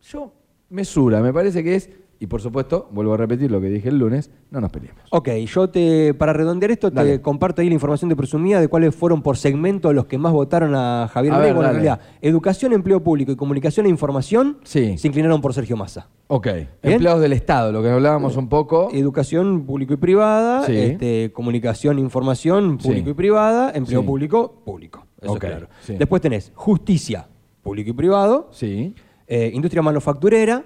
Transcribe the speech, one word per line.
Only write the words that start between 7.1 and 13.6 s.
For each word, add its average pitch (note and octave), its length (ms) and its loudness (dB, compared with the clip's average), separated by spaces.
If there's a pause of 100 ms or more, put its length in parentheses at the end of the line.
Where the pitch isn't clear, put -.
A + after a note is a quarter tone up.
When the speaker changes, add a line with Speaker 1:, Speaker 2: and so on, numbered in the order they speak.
Speaker 2:
comparto D#3 400 -2
ahí F3 60 2
la E3+ 60 2
información D3 340 -2
de E3 80 2
Presumida D#3+ 460 0
de D#3 80 2
cuáles E3 260 2
fueron E3+ 260 0
por C3+ 160 0
segmento D#3+ 540 0
los C3+ 140 2
que C3 120 -6
más E3 140 0
votaron D3+ 440 2
a A#2+ 360 -2
Javier C#3 220 0
Speaker 1:
A - 40 2
Speaker 2:
Milei. G#3+ 120 4
Speaker 1:
ver, F#3 60 2
Speaker 2:
Bueno, D#3 140 2
en B2 60 0
Speaker 1:
dale. D#3+ 140 0
Speaker 2:
realidad, - 180 -4 (140)
educación, F#3 520 2
empleo F#3+ 300 2
público C#3+ 300 0
y - 20 -2
comunicación C#3+ 520 0